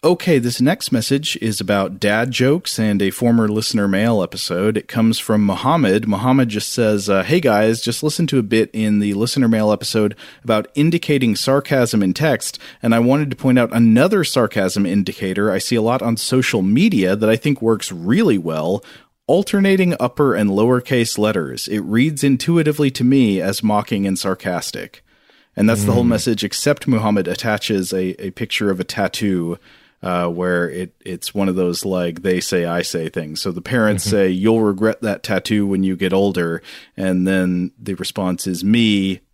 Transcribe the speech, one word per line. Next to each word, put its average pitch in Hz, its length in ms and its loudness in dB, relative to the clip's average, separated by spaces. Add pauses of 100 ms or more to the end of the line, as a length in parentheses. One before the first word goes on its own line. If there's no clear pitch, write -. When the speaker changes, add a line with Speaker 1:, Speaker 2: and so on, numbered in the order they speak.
Speaker 1:
Okay, 170 360 2
this 120 200 -2
next 143 300 0
message 135 500 -2
is 107 200 -4
about 98 400 -2
dad 110 320 0
jokes 135 440 0
and 104 240 0
a 95 120 0
former 117 340 2
listener 104 400 0
mail 104 340 2
episode. 92 560 -2
It - 120 -6
comes 113 320 0
from 107 260 0
Muhammad. 113 640 2
Muhammad 123 400 2
just 104 240 -6
says, 107 360 0
uh, 95 140 2
"Hey 135 160 0
guys, 113 420 2
just - 220 -4
listened 151 280 0
to 139 100 2
a - 20 0
bit 110 300 0
in 107 260 0
the 104 160 0
listener 117 320 0
mail 107 240 2
episode 104 460 0 (260)
about 110 320 0
indicating 139 600 2
sarcasm 135 680 0
in 92 120 0
text, 147 440 -2 (240)
and 117 140 2
I - 20 4
wanted 135 320 2
to 123 60 -6
point 127 240 2
out 117 120 0
another 123 520 4
sarcasm 101 600 0
indicator 98 680 -2
I 98 60 0
see - 180 -2
a 110 60 2
lot 120 200 0
on 117 140 0
social 123 460 0
media 104 520 2
that 107 160 2
I 113 60 4
think 139 260 -2
works 110 300 0
really 110 460 2
well." 80 440 -2 (460)
Alternating 190 720 2
upper 123 340 0
and 101 160 2
lowercase 120 680 2
letters. 95 520 -2
It 107 100 -2
reads 127 460 0
intuitively 147 680 2
to 123 140 -4
me 123 360 4
as 95 220 -2
mocking 104 420 0
and 95 140 -2
sarcastic. - 840 -6 (500)
And 104 140 2
that's 107 160 2
the 120 80 0
whole 120 100 4
Speaker 2:
Mm. 120 60 4
Speaker 1:
message, 113 340 0
except - 460 -2
Muhammad 107 400 0
attaches 98 640 -2
a, 92 280 -4
a 95 120 -8
picture 107 360 -2
of 92 120 0
a 92 40 -2
tattoo, 92 720 -2 (440)
uh, 87 240 -2
where 87 420 -2
it, 87 240 -8 (120)
it's - 300 -10
one 98 140 0
of 92 60 0
those, 90 300 -2
like, 87 380 -4
they 92 180 0
say, 87 240 -2
I 85 180 -4
say 82 260 -6
things. 80 320 -8
So 95 120 -6
the 85 100 -10
parents 107 420 0
Speaker 2:
Mm-hmm. 104 120 -2
Speaker 1:
say, 98 140 4
"You'll 110 320 2
regret 104 400 0
that 107 200 -4
tattoo 104 440 -2
when 95 180 0
you 95 100 0
get 90 180 -2
older." 90 500 0 (340)
And 92 300 0
then 90 440 0 (100)
the 98 140 -8
response 90 540 -6
is 87 160 -6
me 101 560 2 (140)